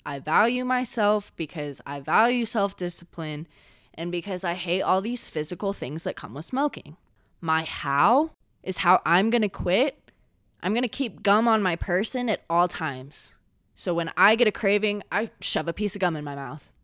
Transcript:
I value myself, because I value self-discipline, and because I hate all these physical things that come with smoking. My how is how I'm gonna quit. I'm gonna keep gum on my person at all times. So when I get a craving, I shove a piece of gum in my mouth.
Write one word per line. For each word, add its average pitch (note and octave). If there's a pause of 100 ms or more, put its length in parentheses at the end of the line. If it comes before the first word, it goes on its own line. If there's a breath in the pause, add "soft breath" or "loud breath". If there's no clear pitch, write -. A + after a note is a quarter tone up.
I C#3+
value A#3
myself, A#3
because D3
I C#3+
value A3
self-discipline, F3 (460 soft breath)
and E3+
because F3+
I F3
hate F3+
all F#3
these A#3
physical F3
things D3
that F3
come -
with D3+
smoking. C4+ (440)
My D#3+
how F3 (320)
is -
how F3+
I'm F#3
gonna A3
quit. - (520)
I'm G#3
gonna B3
keep -
gum G#3+
on A3
my F3
person A3
at -
all F3
times. C#3 (440)
So F3+
when E3
I G#3
get A3+
a G3+
craving, G3+ (100)
I G#3+ (100)
shove -
a -
piece G#3
of F3+
gum E3+
in D3
my C#3+
mouth. C#3 (120)